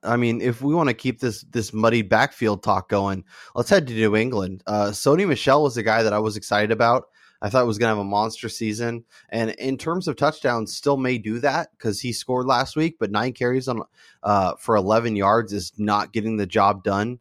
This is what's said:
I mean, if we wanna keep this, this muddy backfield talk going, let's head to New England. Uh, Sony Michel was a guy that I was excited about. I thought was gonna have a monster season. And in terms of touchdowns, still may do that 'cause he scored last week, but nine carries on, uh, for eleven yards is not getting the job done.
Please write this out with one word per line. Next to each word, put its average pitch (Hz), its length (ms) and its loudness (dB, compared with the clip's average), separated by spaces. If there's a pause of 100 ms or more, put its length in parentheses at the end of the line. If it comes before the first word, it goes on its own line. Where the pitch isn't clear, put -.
I 117 160 0
mean, 117 240 0
if 120 180 -2
we 143 140 0
wanna 156 180 2
keep 123 280 -6
this, 117 280 -4
this 113 240 -4
muddy 113 300 2
backfield 107 600 0
talk 95 280 -2
going, 98 340 0 (300)
let's - 160 -2
head 185 160 4
to 120 80 -8
New 110 220 2
England. 104 500 -2
Uh, 104 220 0
Sony 147 380 2
Michel 139 360 2
was 123 160 0
a 113 40 -2
guy 110 200 2
that 107 100 2
I 104 60 0
was 107 180 -2
excited 104 360 0
about. 117 360 2 (360)
I 101 60 -4
thought 123 160 4
was 113 100 -2
gonna 113 140 2
have 107 80 0
a 101 60 -4
monster 107 440 -2
season. 117 560 -6 (240)
And 113 220 -2
in 135 260 -4
terms 175 300 -6
of 147 80 -2
touchdowns, 123 580 -2
still 143 240 0
may 127 220 -2
do 110 220 -4
that 143 360 0
'cause 107 220 -4
he 123 140 -6
scored 127 340 -4
last 131 300 0
week, 160 240 -2
but 104 100 -2
nine 110 220 -2
carries 123 340 -2
on, 120 160 -4 (400)
uh, 98 380 2
for 113 160 2
eleven 107 400 2
yards 101 360 2
is 98 240 -6
not 104 360 0
getting 110 240 -2
the 101 100 -2
job 101 380 2
done. 107 360 0